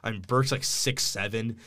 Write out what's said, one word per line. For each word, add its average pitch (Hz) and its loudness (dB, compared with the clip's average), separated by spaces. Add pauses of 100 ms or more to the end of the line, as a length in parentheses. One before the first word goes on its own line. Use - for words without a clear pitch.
I 113 -2
mean, 101 -6
Burke's, 131 4
like, 135 -2
six - 0
seven, 110 -2